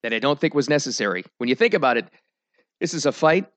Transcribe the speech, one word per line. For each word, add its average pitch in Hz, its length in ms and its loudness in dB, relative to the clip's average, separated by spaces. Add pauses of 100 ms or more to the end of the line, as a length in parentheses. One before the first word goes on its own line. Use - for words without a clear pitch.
that 113 120 -4
I 113 60 -2
don't 143 200 0
think 156 160 -2
was 139 140 0
necessary. 110 540 -2 (140)
When 120 120 -4
you 127 60 2
think 226 180 2
about 131 240 2
it, 104 100 -4 (720)
this 170 140 -4
is 151 120 -6
a 139 60 2
fight 160 340 2 (120)